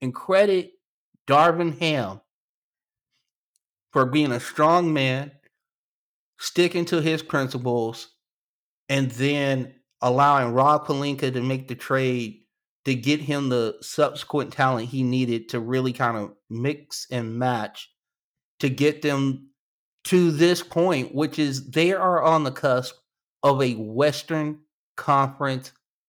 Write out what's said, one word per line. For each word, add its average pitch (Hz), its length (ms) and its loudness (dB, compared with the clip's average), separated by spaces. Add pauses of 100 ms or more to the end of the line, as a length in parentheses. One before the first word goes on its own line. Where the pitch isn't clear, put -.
And 127 140 -6
credit 190 580 2 (540)
Darvin 165 520 4
Ham 127 420 -2 (1700)
for 135 120 4
being 139 280 2
a 117 80 -2
strong 165 520 2
man, 135 380 0 (1080)
sticking 175 480 0
to 170 140 0
his 156 220 -2
principles, 123 840 -4 (800)
and 139 240 0
then 135 640 -2 (260)
allowing 127 520 2
Rob 147 340 2
Pelinka 139 460 -2
to 127 80 -4
make 131 280 -4
the 123 80 -10
trade 127 640 -2 (440)
to 135 120 0
get 143 240 0
him 143 280 -2
the 117 320 0
subsequent 147 720 -2
talent 127 360 0
he 131 160 -2
needed 123 460 -2
to 123 100 -4
really 127 320 -2
kind 117 240 -2
of 104 180 -8 (160)
mix 135 600 -6
and 117 260 -6
match 120 500 -4 (680)
to 123 100 -2
get 147 340 0
them 139 480 -2 (520)
to 175 300 4
this 175 320 2
point, 170 500 0
which 151 240 -2
is 135 320 -2
they 170 220 2
are 185 280 2
on 160 220 4
the 135 80 -2
cusp 127 460 -2 (480)
of 139 180 4
a 127 120 0
Western 147 840 -2 (380)
Conference 135 720 0 (380)